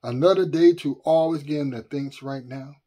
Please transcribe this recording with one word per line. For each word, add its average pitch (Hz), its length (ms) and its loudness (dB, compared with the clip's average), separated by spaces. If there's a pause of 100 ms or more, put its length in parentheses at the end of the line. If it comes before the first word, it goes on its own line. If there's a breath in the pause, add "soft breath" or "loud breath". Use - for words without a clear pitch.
Another 170 420 2
day 165 280 6
to 147 220 -4 (100)
always 160 380 2
give 147 180 -6
him 139 80 -4
the 117 120 -10
thanks 139 400 -10
right 135 240 -10
now. 135 300 -16 (120)